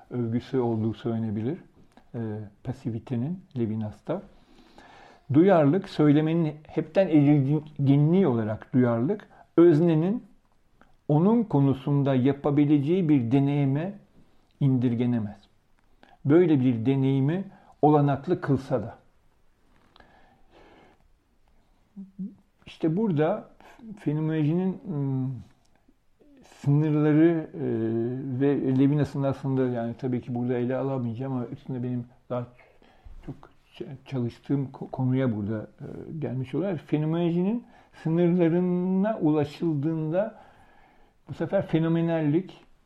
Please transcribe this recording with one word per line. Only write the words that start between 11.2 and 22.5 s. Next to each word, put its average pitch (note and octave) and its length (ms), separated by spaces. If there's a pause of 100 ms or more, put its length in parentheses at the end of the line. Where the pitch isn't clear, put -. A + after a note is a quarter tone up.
konusunda C#3 720
yapabileceği D3 920
bir A#2+ 220
deneyime C#3+ 640 (640)
indirgenemez. A#2+ 800 (880)
Böyle D#3 340
bir A#2+ 260
deneyimi C3+ 580 (380)
olanaklı D3 600
kılsa C3 400
da. G#2+ 140 (3750)